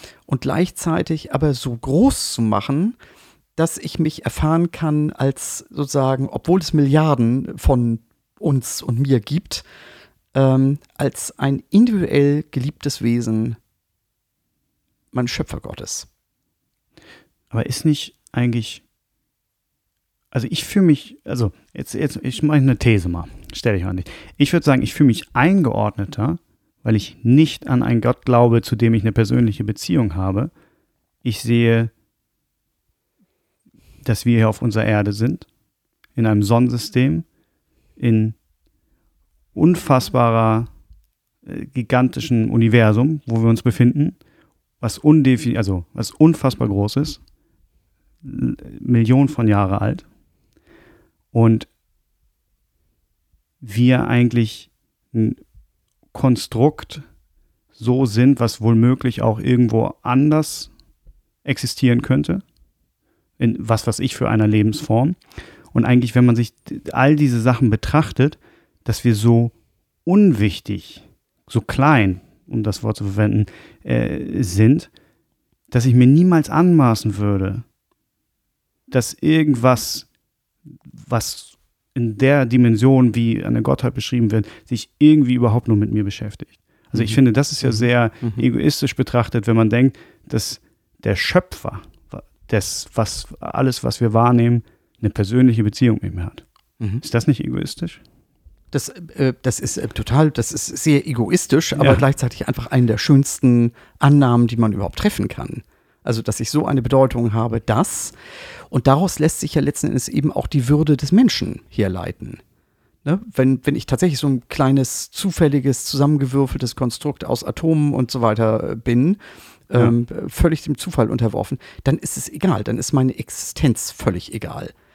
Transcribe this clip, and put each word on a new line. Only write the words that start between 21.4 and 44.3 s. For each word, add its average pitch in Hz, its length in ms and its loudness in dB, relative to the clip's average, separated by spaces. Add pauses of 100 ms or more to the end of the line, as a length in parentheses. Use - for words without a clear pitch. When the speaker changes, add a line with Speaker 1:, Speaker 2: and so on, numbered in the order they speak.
Speaker 2:
jetzt, - 200 -12
jetzt, - 280 -4
ich 127 200 -6
mache 151 160 2
eine 131 200 2
These 101 300 2
mal, 85 180 -6 (260)
stelle 107 240 -2
ich 90 80 -2
mal 95 80 -6
nicht. 92 180 -8 (260)
Ich - 160 2
würd 170 120 0
sagen, 131 180 2
ich - 120 -6
fühle 147 140 4
mich - 160 0 (100)
eingeordneter, 123 1040 0 (460)
weil 117 120 0
ich - 280 -6
nicht 139 420 2
an 123 160 0
einen 117 180 0
Gott 120 240 -4
glaube, 120 380 4
zu - 140 -4
dem 117 180 2
ich 107 80 0
eine 107 100 -2
persönliche 113 520 0
Beziehung 107 500 -2
habe. 95 360 -4 (720)
Ich 120 200 -6
sehe, 117 480 2 (2250)
dass 113 200 -2
wir 120 140 4
hier 113 100 4
auf 107 140 -4
unserer 110 240 -2
Erde 104 260 0
sind, 113 340 -4 (680)
in 120 120 0
einem 107 160 2
Sonnensystem, 123 800 0 (720)
in 110 380 0 (1160)
unfassbarer, 117 1160 2 (760)
äh, - 220 -12
gigantischen 123 840 0
Universum, 117 760 4
wo 113 160 0
wir 113 80 4
uns 113 120 0
befinden, 123 540 2 (640)